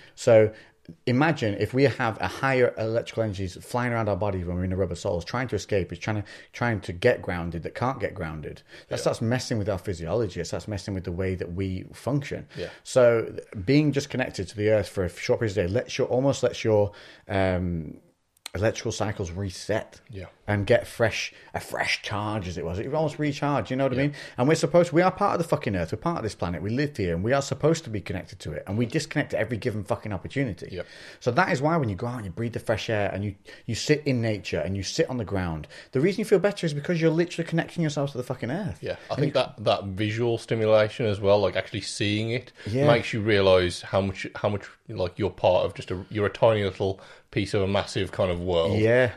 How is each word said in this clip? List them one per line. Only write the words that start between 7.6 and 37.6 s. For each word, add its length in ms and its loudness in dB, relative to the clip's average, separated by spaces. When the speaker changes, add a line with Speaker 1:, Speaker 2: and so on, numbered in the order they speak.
Speaker 1:
that 120 -8
can't 260 -2
get 140 -4
grounded. 480 -8
That 80 -4
Speaker 2:
Yeah. 60 -4
Speaker 1:
starts 180 0
messing 380 0
with 100 -2
our 100 0
physiology. 640 -2
It 60 -6
starts 220 -6
messing 260 -6
with 100 -6
the 80 -4
way 240 -2
that 160 -6
we 400 -4
function. 540 -4
Speaker 2:
Yeah. 120 -6
Speaker 1:
So 500 4
being 280 4
just 180 -2
connected 380 -4
to 80 -16
the 140 2
earth 180 4
for 160 -2
a 40 0
short 320 -2
period 180 -2
of 80 4
day 60 -2
lets 260 -2
your, 100 2
almost 340 2
lets 220 0
your, 280 4
um, 720 0
electrical 380 0
cycles 380 -4
reset 680 -6
Speaker 2:
Yeah. 160 -12
Speaker 1:
and 200 0
get 200 4
fresh, 460 -2
a 60 -6
fresh 420 -4
charge, 440 -4
as 120 -6
it 80 -6
was. 120 -4
It 140 -6
almost 260 -2
recharged, 520 0
you 80 -2
know 60 2
what 100 0
I 20 -2
Speaker 2:
Yeah. 120 2
Speaker 1:
mean? 60 -6
And 100 2
we're 100 6
supposed, 360 4
we 80 6
are 100 6
part 220 0
of 100 0
the 60 -10
fucking 260 0
earth. 160 -2
We're 60 -2
part 220 -2
of 40 -6
this 120 -4
planet. 260 -4
We 80 -4
live 260 -2
here, 200 0
and 100 0
we 80 2
are 80 4
supposed 440 0
to 60 -12
be 120 -4
connected 380 -8
to 120 -8
it. 140 -6
And 100 -4
we 80 2
disconnect 480 -2
at 80 0
every 160 -2
given 280 -4
fucking 280 -4
opportunity. 580 -4
Speaker 2:
Yep. 160 -8
Speaker 1:
So 100 0
that 200 2
is 120 0
why 160 2
when 100 0
you 60 -2
go 120 -6
out 100 -6
and 100 -10
you 40 -8
breathe 220 -4
the 80 -6
fresh 300 -2
air 240 0
and 100 -4
you, 120 -4
you 100 -4
sit 300 2
in 160 0
nature 400 -2
and 160 -2
you 60 -2
sit 260 0
on 80 -6
the 80 -4
ground, 420 -4
the 100 0
reason 160 2
you 80 -2
feel 120 6
better 280 0
is 80 -2
because 260 -2
you're 100 4
literally 380 0
connecting 340 -2